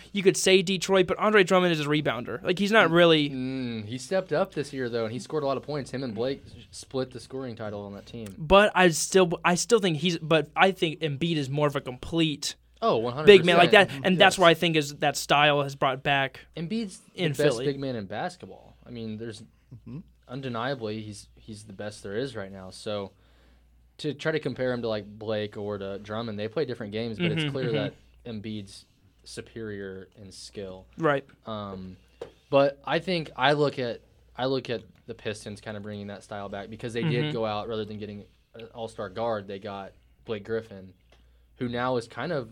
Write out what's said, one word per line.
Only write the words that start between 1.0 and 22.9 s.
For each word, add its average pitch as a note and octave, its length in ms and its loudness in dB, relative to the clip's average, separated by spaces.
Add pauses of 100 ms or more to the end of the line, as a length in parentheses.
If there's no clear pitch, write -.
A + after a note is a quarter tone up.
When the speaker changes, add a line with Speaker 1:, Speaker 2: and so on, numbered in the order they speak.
Speaker 1:
but F#3+ 100 -2
Andre G#3 260 6
Drummond F3+ 280 4
is D#3 80 0
a D3 60 -4
rebounder. C#3+ 580 -2
Like, F3+ 160 0
he's G3+ 120 0
not G#3 180 6
Speaker 2:
Mm, D#3+ 40 2
Speaker 1:
really D#3+ 360 6
Speaker 2:
mm, B2+ 560 -6
he A#2 120 -8
stepped F#3 360 -4
up F#3+ 200 0
this D3 200 -6
year, C3 160 -4
though, A#2 160 -2
and A2 80 -6
he B2+ 60 -6
scored D3+ 240 -6
a - 20 -2
lot C3+ 100 -2
of B2+ 80 -6
points. C#3 280 -8
Him C3 120 -6
and A#2+ 100 -6
Blake C3 320 -4
s-, - 260 -20
split C3 400 -6
the B2+ 80 -14
scoring C3 360 -10
title G#2 300 -8
on G2+ 80 -12
that G2+ 120 -14
team. A2 320 -12
Speaker 1:
But F#3+ 380 6
I F3+ 140 6
still, F3 420 4 (140)
I F3 100 4
still A3+ 240 4
think F3 180 0
he's, E3+ 200 0
but D#3 380 2
I F#3+ 160 6
think E3+ 280 -2
Embiid D#3+ 380 -2
is C#3 120 -2
more D3 180 2
of C#3 80 -2
a C#3+ 60 -4
complete D3 720 -2 (260)
Speaker 2:
Oh, G#3+ 160 4
one A#2 160 -2
hundred D3+ 140 -4
percent. G3+ 120 12
Speaker 1:
big E3 60 2
man F3 120 6
like F3 140 8
that, G3+ 180 8 (140)
and F#3 160 4
that's F#3+ 160 8
Speaker 3:
Yes. - 40 0
Speaker 1:
why F3 100 10
I E3 60 10
think E3 200 2
is D3 220 0
that C#3+ 180 0
style D3 480 4
has C#3 120 -6
brought C#3 280 -2
back C#3 380 0 (160)
Speaker 2:
Embiid's F#3 420 -6 (160)
Speaker 1:
in E3+ 160 0
Speaker 2:
the B2+ 120 -6
best C#3+ 120 4
Speaker 1:
Philly. B2 100 -4
Speaker 2:
big C#3 140 -2
man C3+ 160 -6
in G#2 120 -6
basketball. G#2+ 680 -10 (100)
I B2 40 -20
mean, A2+ 280 -10
there's A2 240 -12 (340)
Speaker 3:
Mm-hmm. A#2+ 240 -14 (280)
Speaker 2:
undeniably A#2+ 760 -6
he's, G#2 340 -14
he's G#2+ 280 -18
the G#2+ 100 -20
best G#2 300 -12
there G2+ 120 -8
is B2 200 -6
right G2 160 -10
now. F#2+ 200 -16
So G2+ 400 -8 (880)